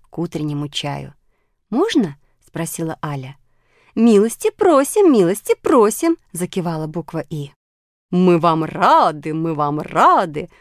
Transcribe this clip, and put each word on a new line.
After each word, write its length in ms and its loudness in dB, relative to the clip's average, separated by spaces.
к 80 -20
утреннему 500 -6
чаю. 460 -10
«Можно?» 480 -2
спросила 560 -8
Аля. 360 -10
«Милости 560 2
просим, 600 2
милости 520 2
просим!» 560 2
закивала 540 -6
буква 440 -8
«И». 220 -8
«Мы 280 4
вам 260 0
рады, 680 0
мы 220 -4
вам 260 -2
рады!» 680 0